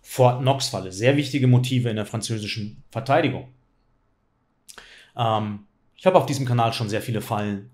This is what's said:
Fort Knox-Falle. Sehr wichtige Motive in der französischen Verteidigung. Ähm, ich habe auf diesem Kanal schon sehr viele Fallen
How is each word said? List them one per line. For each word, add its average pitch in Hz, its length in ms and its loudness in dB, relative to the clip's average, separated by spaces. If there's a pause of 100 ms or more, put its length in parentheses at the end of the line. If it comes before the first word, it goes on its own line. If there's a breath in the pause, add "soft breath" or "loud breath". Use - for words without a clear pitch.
Fort 123 400 2
Knox-Falle. 127 500 -2
Sehr 113 240 2
wichtige 135 320 0
Motive 123 420 4
in 110 60 -2
der 104 120 -4
französischen 104 840 -8
Verteidigung. 135 580 0 (1700 loud breath)
Ähm, 107 440 0 (360)
ich - 100 -20
habe 185 120 6
auf 135 80 4
diesem 135 200 -2
Kanal 120 280 2
schon 110 160 -4
sehr 101 120 -2
viele 107 200 -4
Fallen 104 520 -4